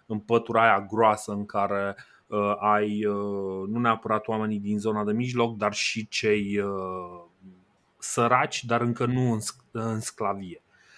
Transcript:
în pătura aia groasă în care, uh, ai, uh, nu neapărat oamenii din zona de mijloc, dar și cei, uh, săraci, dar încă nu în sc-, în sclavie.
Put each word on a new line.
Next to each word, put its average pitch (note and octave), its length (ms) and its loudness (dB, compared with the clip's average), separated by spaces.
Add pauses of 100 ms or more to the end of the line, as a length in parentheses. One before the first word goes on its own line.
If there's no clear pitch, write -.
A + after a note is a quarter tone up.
în G#2+ 140 -4
pătura A#2 440 2
aia G2+ 260 6
groasă G#2+ 420 4
în G2+ 140 -4
care, G2+ 500 -2 (320)
uh, G#2 320 0
ai, G#2 460 2
uh, G2+ 640 -2
nu A2+ 120 -2
neapărat A2 480 0
oamenii G#2+ 320 -2
din G#2 200 -2
zona G#2+ 240 0
de G#2 80 0
mijloc, A#2+ 460 0
dar G#2 160 0
și - 340 -4
cei, G#2 520 0
uh, F#2 640 -6 (720)
săraci, B2 640 2
dar A#2 180 2
încă A#2+ 240 0
nu B2 260 2
în A2 80 0
sc-, - 320 -10
în A2+ 280 -2
sclavie. G2 640 -6 (340)